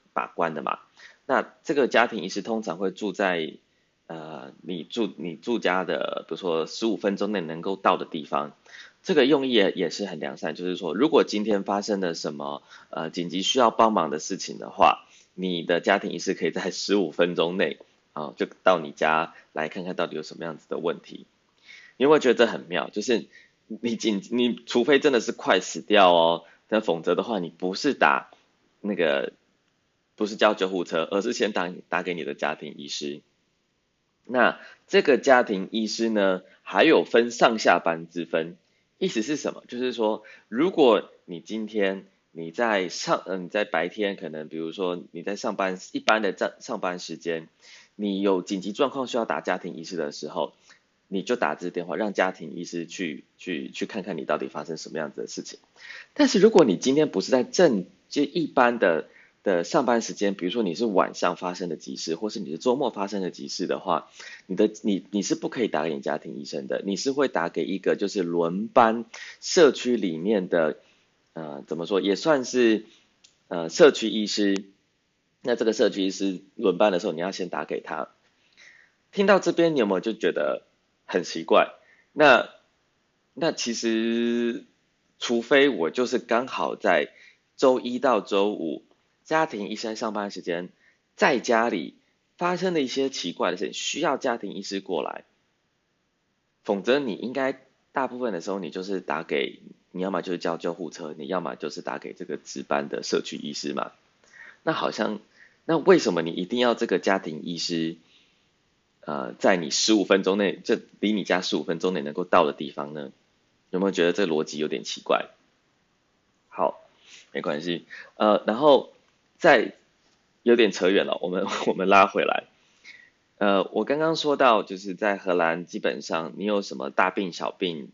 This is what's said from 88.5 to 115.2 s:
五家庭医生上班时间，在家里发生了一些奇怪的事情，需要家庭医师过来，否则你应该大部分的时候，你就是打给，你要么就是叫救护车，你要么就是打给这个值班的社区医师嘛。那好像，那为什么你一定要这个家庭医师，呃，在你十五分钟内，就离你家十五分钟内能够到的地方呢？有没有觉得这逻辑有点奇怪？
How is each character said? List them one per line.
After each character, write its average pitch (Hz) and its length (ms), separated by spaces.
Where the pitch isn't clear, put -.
五 82 300
家 156 200
庭 104 220
医 107 80
生 110 200
上 110 180
班 101 180
时 92 100
间， 87 280
在 160 240
家 117 300
里 82 260
发 180 180
生 180 180
了 160 80
一 131 60
些 135 220
奇 87 240
怪 101 180
的 87 60
事 95 80
情， 58 80
需 - 260
要 147 180
家 117 200
庭 95 160
医 101 80
师 98 180
过 85 240
来， 50 220
否 101 160
则 120 200
你 123 140
应 117 200
该 135 320
大 135 160
部 120 100
分 123 140
的 87 80
时 82 100
候， 98 100
你 82 100
就 92 120
是 95 200
打 78 220
给， 69 360
你 90 100
要 95 80
么 90 120
就 92 100
是 87 60
叫 85 180
救 85 180
护 85 160
车， 78 280
你 73 100
要 90 140
么 69 140
就 76 140
是 82 120
打 64 180
给 - 140
这 - 120
个 71 120
值 - 260
班 71 240
的 58 160
社 - 180
区 - 140
医 71 180
师 71 200
嘛。 65 180
那 160 100
好 156 180
像， 107 280
那 160 120
为 156 220
什 113 140
么 85 80
你 82 100
一 87 140
定 123 140
要 123 140
这 113 140
个 92 120
家 98 200
庭 80 240
医 85 140
师， 82 380
呃， 65 380
在 107 160
你 82 140
十 - 240
五 101 100
分 98 200
钟 92 140
内， 98 240
就 113 160
离 104 140
你 98 100
家 90 160
十 - 160
五 76 80
分 82 160
钟 92 140
内 82 80
能 71 120
够 87 120
到 87 200
的 71 60
地 71 200
方 73 220
呢？ 71 180
有 92 100
没 95 60
有 98 60
觉 85 120
得 87 80
这 101 140
逻 78 180
辑 78 140
有 76 100
点 64 160
奇 - 180
怪？ - 280